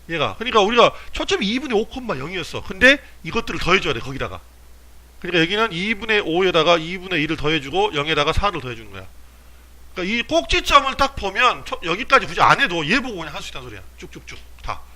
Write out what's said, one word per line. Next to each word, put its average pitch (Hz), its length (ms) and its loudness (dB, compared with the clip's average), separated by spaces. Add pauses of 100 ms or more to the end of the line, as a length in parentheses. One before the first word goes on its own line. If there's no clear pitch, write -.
얘가. 143 280 -2
그러니까 226 240 2
우리가 208 320 6 (200)
초점이 330 340 -2
이분의 247 300 -2
오, 220 120 0
영이었어. 170 760 -8
근데 247 340 4 (260)
이것들을 165 360 -4
더해줘야 170 340 2
돼, 117 60 -6
거기다가. 117 400 -8 (800)
그러니까 175 220 0
여기는 208 300 2
이분의 208 500 0
오에다가 170 560 4
이분의 180 460 -4
일을 160 140 -2
더해주고 151 560 0
영에다가 147 400 0
사를 185 260 0
더해주는 113 320 -10
거야. 95 140 -14 (880)
그러니까 190 220 -2
이 233 80 0
꼭지점을 294 720 2
딱 277 180 0
보면 196 500 0
초-, 254 180 -8
여기까지 196 420 2
굳이 185 160 -2
안 151 180 8
해도 175 300 0
얘 240 100 4
보고 233 180 -6
그냥 156 180 -10
할 196 60 -10
수 - 80 -10
있다는 127 180 -12
소리야. 101 140 -14 (160)
쭉쭉쭉 - 420 -16 (240)
다. - 180 -6 (140)